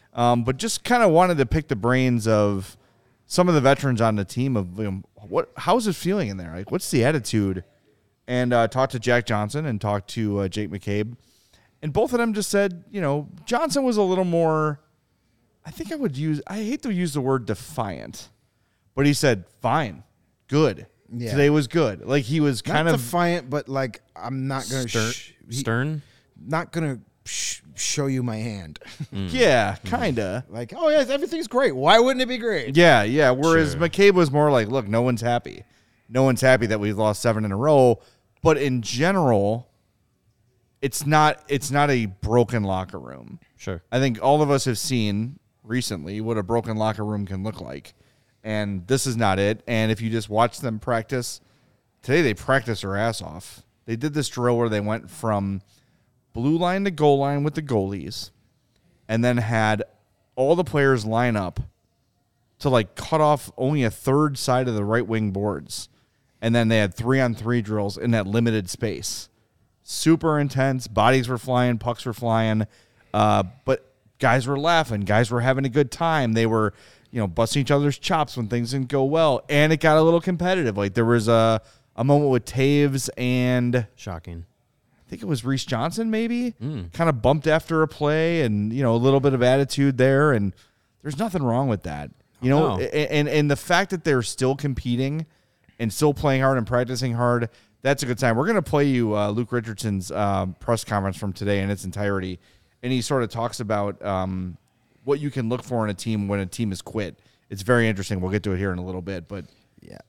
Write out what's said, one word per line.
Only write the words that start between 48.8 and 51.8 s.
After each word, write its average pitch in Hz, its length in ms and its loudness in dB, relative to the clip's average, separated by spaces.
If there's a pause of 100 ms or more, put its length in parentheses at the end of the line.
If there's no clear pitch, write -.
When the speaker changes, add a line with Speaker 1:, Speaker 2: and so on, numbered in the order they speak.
Speaker 1:
this 131 200 0
is 120 100 -4
not 98 220 2
it. 101 280 0
And 110 240 0
if 107 120 -2
you 110 80 -2
just 110 180 -4
watch 113 320 0
them 113 180 -6
practice, 120 600 -4 (600)